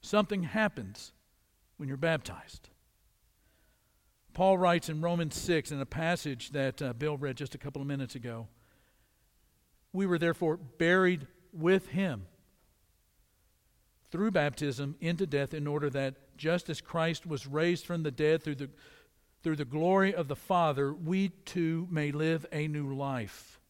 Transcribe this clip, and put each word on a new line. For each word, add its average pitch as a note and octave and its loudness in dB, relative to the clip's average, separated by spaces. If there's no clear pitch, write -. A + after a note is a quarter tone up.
Something G#3 2
happens D#3+ -2
when C#3+ -6
you're C#3 -4
baptized. D3 -4
Paul F#3 6
writes F3 4
in D#3 -4
Romans E3+ 0
six, D#3+ 0
in C#3 -4
a C3+ -4
passage D#3+ -4
that, C3+ -2
uh, C3 -4
Bill D3 -2
read C3+ -4
just C#3+ -8
a C#3 -12
couple C#3+ -8
of C#3 -4
minutes C3+ -4
ago, A#2 -8
"We F#3+ 0
were F3+ 4
therefore E3+ 2
buried F3 4
with F3+ 2
him C3+ -2
through G3+ 0
baptism C#3+ 0
into E3+ 0
death, C#3 -2
in D3 -4
order D3 0
that C3+ -4
just E3 -2
as D#3 -6
Christ D#3+ -2
was D3 -6
raised D#3+ 0
from E3+ -2
the D3+ -2
dead D#3 2
through D3 -4
the, C#3 -8
through D#3+ 0
the C#3+ -2
glory F3+ 4
of E3 -2
the C3+ -4
Father, D3+ 2
we F3+ 0
too E3 -2
may D3+ 0
live D#3 0
a D#3 -2
new D3 -2
life. C3+ -6